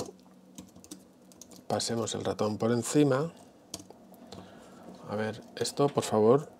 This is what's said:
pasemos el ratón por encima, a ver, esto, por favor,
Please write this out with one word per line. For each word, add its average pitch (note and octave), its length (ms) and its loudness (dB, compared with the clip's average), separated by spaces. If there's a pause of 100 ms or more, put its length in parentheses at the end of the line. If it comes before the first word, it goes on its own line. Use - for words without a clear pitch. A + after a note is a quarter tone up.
(1700)
pasemos G#2+ 480 -2
el G#2 80 -6
ratón G2+ 340 -2
por A2+ 140 0
encima, C#3+ 600 2 (1800)
a G#2 60 -8
ver, G#2+ 300 -6 (100)
esto, C#3 320 0
por A#2 160 -2
favor, A2+ 580 4